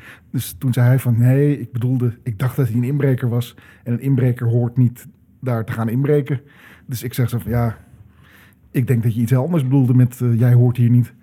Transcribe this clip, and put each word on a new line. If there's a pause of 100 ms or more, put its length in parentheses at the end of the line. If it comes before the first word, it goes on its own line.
(300)
Dus
toen
zei
hij
van,
"Nee,
ik
bedoelde,
ik
dacht
dat
hij
een
inbreker
was. (300)
En
een
inbreker
hoort
niet (340)
daar
te
gaan
inbreken." (460)
Dus
ik
zeg
zo
van,
"Ja, (960)
ik
denk
dat
je
iets
heel
anders
bedoelde
met,
eh,
jij
hoort
hier
niet." (100)